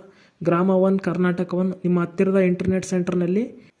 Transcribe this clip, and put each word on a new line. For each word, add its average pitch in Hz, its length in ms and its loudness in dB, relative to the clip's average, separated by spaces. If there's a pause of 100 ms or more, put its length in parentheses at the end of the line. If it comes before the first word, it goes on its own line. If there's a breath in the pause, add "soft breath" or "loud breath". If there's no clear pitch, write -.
(440 soft breath)
ಗ್ರಾಮ 170 260 2
ಒನ್, 190 300 2
ಕರ್ನಾಟಕ 180 540 -2
ಒನ್, 185 160 -2
ನಿಮ್ಮ 175 300 0
ಹತ್ತಿರದ 190 380 0
ಇಂಟರ್ನೆಟ್ 185 480 0
ಸೆಂಟರ್‌ನಲ್ಲಿ 185 960 -2